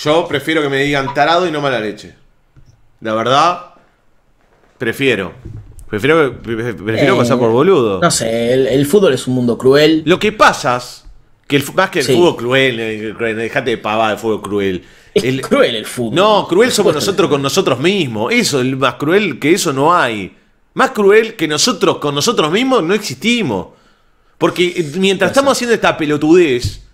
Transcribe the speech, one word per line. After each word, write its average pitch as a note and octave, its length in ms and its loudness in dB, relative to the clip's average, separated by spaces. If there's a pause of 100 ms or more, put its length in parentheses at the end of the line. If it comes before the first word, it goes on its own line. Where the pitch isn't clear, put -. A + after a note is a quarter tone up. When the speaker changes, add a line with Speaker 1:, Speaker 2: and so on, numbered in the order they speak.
Speaker 1:
Yo E3 240 0
prefiero D#3+ 340 -2
que D3 60 -2
me C#3 160 0
digan C#3+ 300 -2
tarado E3 340 2
y D#3+ 40 -4
no D3 100 -6
mala C3 180 -2
leche. G2+ 340 -10 (840)
La A2 140 -6
verdad, C3+ 480 0 (1160)
prefiero. A2+ 540 -2 (580)
Prefiero, B2+ 520 0
pre-, A2+ 140 -6
pre-, A2+ 180 -6
prefiero A2 420 0
Speaker 2:
Eh, - 20 0
Speaker 1:
pasar B2 220 2
por A#2+ 100 2
boludo. A#2+ 520 2
Speaker 2:
no E3 100 2
sé, A#2 420 -2
el, C3 140 2
el C#3 180 2
fútbol F#3 280 4
es B2+ 120 -4
un B2+ 100 -2
mundo A#2+ 220 0
cruel. D3+ 480 4
Speaker 1:
Lo E3+ 140 2
que G#3+ 140 0
pasa F#3+ 420 2
es - 300 -12 (420)
que C#3+ 80 0
el C#3 80 2
fu-, - 100 -10
más F#3 180 2
que F3 80 -2
el C3 60 0
Speaker 2:
Sí. C3 80 2
Speaker 1:
fútbol E3 220 4
cruel, B2 460 0
eh, A2 360 -6
cruel, A2+ 200 -4
dejate A#2 340 -4
de A2 60 -2
pavada G#2+ 340 -2
el G2+ 60 -4
fútbol A2 240 -2
cruel. G2 420 -4 (280)
Speaker 2:
Es - 120 2
Speaker 1:
El C3 180 -2
Speaker 2:
cruel G#3+ 340 0
el G#2+ 120 -8
fútbol. A#2 280 -6
Speaker 1:
No, G3+ 320 2
cruel G#3+ 220 4
Speaker 2:
Por - 60 -4
Speaker 1:
somos G3 160 2
Speaker 2:
supuesto. D3+ 80 0 (120)
Speaker 1:
nosotros F3+ 200 0
con C#3+ 100 0
nosotros C#3 380 0
mismos. C#3 520 -2
Eso, F#3 300 0
el C3 160 -2
más C3 180 -2
cruel E3 440 -2
que D3+ 140 2
eso E3+ 200 -2
no D3 220 2
hay. A2+ 420 -2 (380)
Más D#3 160 0
cruel G#3+ 440 4
que D#3+ 120 -4
nosotros E3 500 0
con D3 160 -4
nosotros D#3 380 0
mismos A#3+ 320 0
no E3+ 100 -2
existimos. G3 760 -2 (680)
Porque, E3 300 0
eh, F3 60 -4 (240)
mientras - 20 -4
Speaker 2:
Puede F#3+ 200 2
ser. F#3+ 120 0
Speaker 1:
estamos C#4 260 2
haciendo A#3+ 160 -2
esta F3+ 240 0
pelotudez D3+ 880 2 (100)